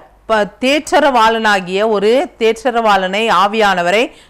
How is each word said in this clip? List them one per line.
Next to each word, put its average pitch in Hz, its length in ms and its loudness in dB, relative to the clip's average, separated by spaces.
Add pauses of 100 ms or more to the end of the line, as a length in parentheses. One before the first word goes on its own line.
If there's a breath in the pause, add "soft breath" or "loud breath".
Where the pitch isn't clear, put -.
(260)
ப-, 208 240 0 (100)
தேற்றரவாளனாகிய 226 1300 0
ஒரு 220 500 0
தேற்றரவாளனை, 220 920 0 (140)
ஆவியானவரை 202 640 0 (200 loud breath)